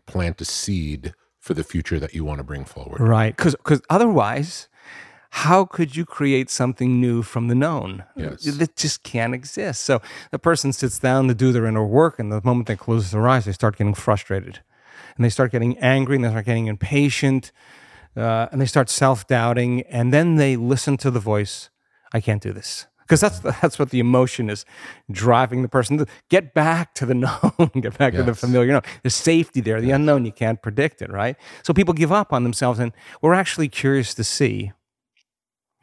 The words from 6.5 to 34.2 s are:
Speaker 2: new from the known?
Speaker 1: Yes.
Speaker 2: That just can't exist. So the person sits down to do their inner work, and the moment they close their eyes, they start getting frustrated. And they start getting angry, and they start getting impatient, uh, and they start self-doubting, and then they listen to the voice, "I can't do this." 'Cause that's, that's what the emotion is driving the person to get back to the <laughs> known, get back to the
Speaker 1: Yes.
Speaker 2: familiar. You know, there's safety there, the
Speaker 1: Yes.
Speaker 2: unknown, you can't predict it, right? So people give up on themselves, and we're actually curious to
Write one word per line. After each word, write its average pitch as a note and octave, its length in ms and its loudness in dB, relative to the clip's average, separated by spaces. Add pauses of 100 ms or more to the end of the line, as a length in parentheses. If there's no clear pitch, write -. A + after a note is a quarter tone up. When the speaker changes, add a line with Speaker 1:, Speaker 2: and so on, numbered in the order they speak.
Speaker 2:
new A#2+ 220 2
from A#2 280 -4
the A#2+ 60 2
known? B2 500 -2 (120)
Speaker 1:
Yes. D#3 280 -10
Speaker 2:
That D3 320 -2
just - 260 -4
can't A#2 320 -4
exist. C3+ 480 -8
So B2+ 180 0 (300)
the C#3 80 -6
person D#3 340 0
sits - 260 -4
down C3 300 2
to B2 60 2
do B2+ 180 2
their A#2 140 0
inner A2 200 0
work, D3 320 4
and G#2+ 140 -6
the G#2+ 100 -2
moment B2 260 0
they G#2 80 -2
close A2+ 340 -2
their G#2+ 180 2
eyes, B2+ 160 4
they G2 80 -4
start G#2+ 240 0
getting G#2 160 0
frustrated. F#2+ 680 -4 (560)
And A#2+ 100 -2
they A2+ 40 2
start B2 220 0
getting A#2+ 260 0
angry, C3+ 380 2
and B2 80 0
they A#2 60 0
start G#2+ 160 -4
getting A2+ 220 0
impatient, C3+ 840 0 (640)
uh, A2+ 380 -2
and C#3 80 -2
they C3+ 60 2
start B2+ 240 2
self-doubting, B2 920 0
and B2 280 -2
then D#3+ 240 4
they C#3 180 4
listen B2+ 440 0
to C#3 120 -2
the A#2+ 80 0
voice, G#2 520 -2 (420)
"I A2 80 -2
can't G#2 220 -2
do G2+ 100 -6
this." - 340 -14 (220)
'Cause D#3+ 140 6
that's, G3 180 0
that's - 380 -2
what C#3 100 -2
the B2+ 120 0
emotion B2 500 2
is G2+ 160 -10 (440)
driving A#2+ 520 2
the B2 60 -4
person C3 280 0
to D3+ 100 0 (220)
get F3+ 240 2
back E3 440 0
to C3 100 -4
the B2 80 0
<laughs> B2 100 0
known, - 460 0 (100)
get G#2+ 160 -6
back C3 160 2
to F#2 100 0
the B2 100 2
Speaker 1:
Yes. G#2 80 -10
Speaker 2:
familiar. B2 260 4
You C3+ 80 2
know, C3+ 60 2 (220)
there's B2 120 -2
safety E3 480 2
there, A2 180 -2
the A#2 80 -2
Speaker 1:
Yes. C3+ 80 4
Speaker 2:
unknown, C#3+ 300 2
you G#2 60 -8
can't A2+ 280 -2
predict A#2+ 400 -4
it, - 100 -12
right? G#2 260 -4 (260)
So E3+ 100 0
people E3+ 220 2
give D#3 180 2
up G3+ 220 2
on B2 80 0
themselves, A#2+ 360 0
and A#2 140 -2 (300)
we're D#3+ 100 4
actually F3 360 0
curious C3+ 440 0
to A2+ 120 -4